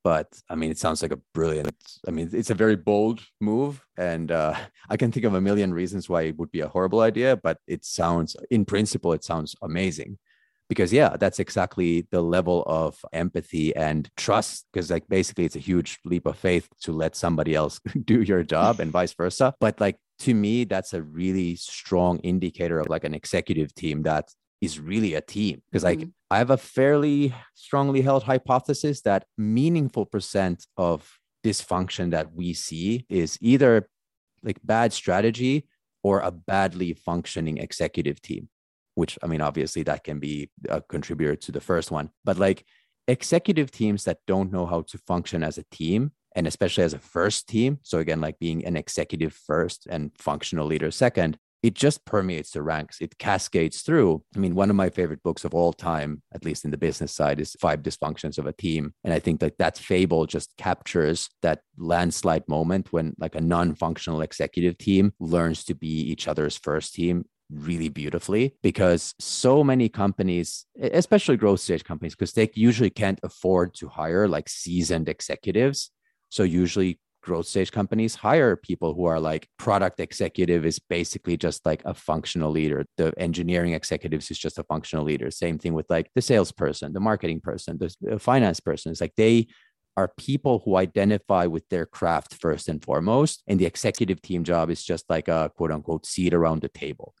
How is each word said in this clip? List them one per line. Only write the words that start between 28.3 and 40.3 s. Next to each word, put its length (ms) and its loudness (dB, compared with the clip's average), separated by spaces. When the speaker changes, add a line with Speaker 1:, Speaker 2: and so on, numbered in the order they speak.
Speaker 1:
that 260 2
meaningful 680 0
percent 580 -2
of 440 -2
dysfunction 680 -2
that 220 -4
we 200 -6
see 560 -6
is 320 0
either, 480 6
like, 220 -6
bad 280 2
strategy 760 0
or 200 2
a 100 -2
badly 600 -2
functioning 680 -4
executive 600 -4
team, 280 -10
which, 260 -2
I 60 -6
mean, 140 -2
obviously 420 -2
that 200 -4
can 160 -8
be 300 -6